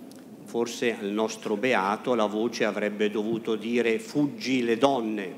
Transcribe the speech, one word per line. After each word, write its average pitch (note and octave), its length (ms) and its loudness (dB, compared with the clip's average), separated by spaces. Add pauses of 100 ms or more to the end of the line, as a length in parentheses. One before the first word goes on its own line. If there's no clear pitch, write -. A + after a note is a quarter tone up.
(460)
Forse A#2 520 0
al G#2+ 100 -4
nostro G#2+ 500 -2
beato G#2+ 560 2
la A2 140 4
voce A2+ 380 0
avrebbe G#2 440 0
dovuto A2+ 460 -2
dire: A2+ 420 2
"Fuggi B2+ 640 0
le A#2 160 2
donne", A2 600 2